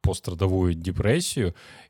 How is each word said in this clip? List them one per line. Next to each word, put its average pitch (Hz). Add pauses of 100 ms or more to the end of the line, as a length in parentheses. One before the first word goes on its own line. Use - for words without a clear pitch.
пострадовую 92
депрессию, 95 (360)